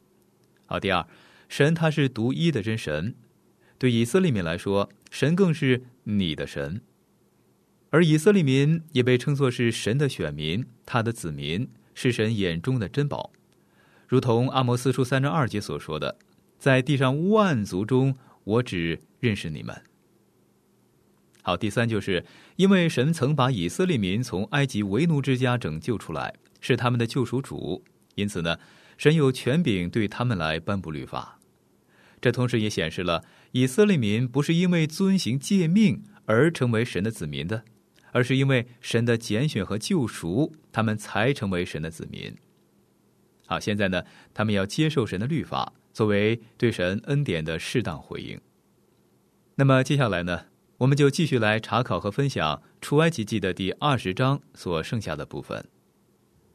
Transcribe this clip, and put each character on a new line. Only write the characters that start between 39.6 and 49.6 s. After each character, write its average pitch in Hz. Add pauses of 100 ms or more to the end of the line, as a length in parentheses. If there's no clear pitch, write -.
和 113
救 143
赎， 101 (200)
他 113
们 107
才 113
成 107
为 90
神 80
的 80
子 -
民。 50 (1120)
好， 85
现 104
在 101
呢， 90 (320)
他 107
们 110
要 98
接 156
受 127
神 90
的 110
律 143
法， - (220)
作 110
为 104 (200)
对 117
神 95
恩 143
典 82
的 80
适 117
当 85
回 -
应。 - (1160)
那 139